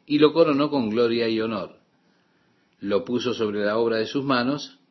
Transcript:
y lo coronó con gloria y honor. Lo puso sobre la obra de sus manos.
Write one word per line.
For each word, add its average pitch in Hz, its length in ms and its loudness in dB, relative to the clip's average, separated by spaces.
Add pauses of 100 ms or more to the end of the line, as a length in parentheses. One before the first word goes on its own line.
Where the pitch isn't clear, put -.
y 147 120 0
lo 147 140 6
coronó 151 380 4
con 127 200 -2
gloria 117 380 0
y 110 120 -2
honor. 110 380 -6 (1000)
Lo 101 240 -2
puso 120 300 -4
sobre 104 300 -2
la 104 140 0
obra 117 200 0
de 110 80 -2
sus 135 180 -4
manos. 135 540 -2 (120)